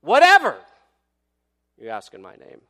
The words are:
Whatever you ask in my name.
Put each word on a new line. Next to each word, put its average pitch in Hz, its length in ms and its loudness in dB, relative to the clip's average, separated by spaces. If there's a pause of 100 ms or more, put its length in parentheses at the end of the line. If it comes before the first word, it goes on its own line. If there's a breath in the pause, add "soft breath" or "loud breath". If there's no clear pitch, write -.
Whatever 302 560 0 (1200)
you 113 100 -20
ask 107 260 -16
in 95 80 -20
my 95 140 -20
name. 117 340 -20